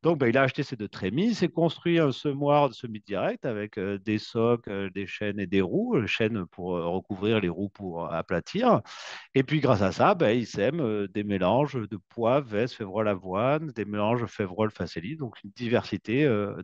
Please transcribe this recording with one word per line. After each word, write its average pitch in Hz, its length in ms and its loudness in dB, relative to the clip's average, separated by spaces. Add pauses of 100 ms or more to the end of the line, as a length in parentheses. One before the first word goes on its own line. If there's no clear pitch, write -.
Donc, 160 160 2
ben, 131 100 2
il 117 100 4
a 135 60 6
acheté 131 200 -2
ces 131 140 -8
deux 104 100 -6
trémies, 143 460 -2
s'est 175 160 0
construit 170 500 2
un 143 140 4
semoir 143 560 2
de 110 40 -6
semi-direct 110 720 -6
avec, 104 320 -4
euh, 101 200 -2
des 104 200 0
socs, 117 520 0
euh, 98 200 -4
des 95 160 -6
chaînes 101 360 -4
et 92 60 -2
des 95 120 4
roues, 170 380 0
euh, 107 100 0
chaînes 110 380 0
pour, 90 320 -6
euh, 85 100 -2
recouvrir, 101 540 0
les 87 80 0
roues 90 180 -4
pour, 87 380 -8
euh, 76 40 -8
aplatir. 147 720 0 (560)
Et 135 80 4
puis, 151 160 2
grâce 127 220 4
à 95 100 2
ça, 180 240 4
ben, 156 140 4
il 113 180 2
sème, 120 320 0
euh, 107 300 -2
des 104 160 -4
mélanges 104 480 2
de 107 340 -6
pois, 117 320 2
vestes, 117 360 -2
févrole, 107 340 -2
avoine, 104 640 -2
des 110 120 -6
mélanges 104 440 0
févrole, 101 440 -2
facélie, 92 460 -8
donc 127 260 -10
une 101 80 -14
diversité, 117 720 0
euh, 104 400 0